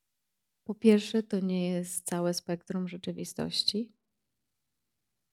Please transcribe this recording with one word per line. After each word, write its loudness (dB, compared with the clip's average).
po -6
pierwsze, 6
to -2
nie 0
jest -4
całe 0
spektrum -4
rzeczywistości, -4